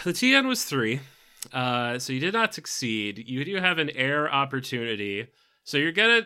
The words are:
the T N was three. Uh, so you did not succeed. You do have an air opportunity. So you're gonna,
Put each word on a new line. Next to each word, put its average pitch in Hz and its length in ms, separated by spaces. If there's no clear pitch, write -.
the 180 80
T 254 220
N 269 120
was 254 180
three. 127 360
Uh, 123 460
so 127 140
you 131 80
did 175 140
not 220 200
succeed. 110 720
You 127 180
do 190 120
have 180 220
an 147 120
air 143 420
opportunity. 117 960
So - 140
you're 160 140
gonna, 226 320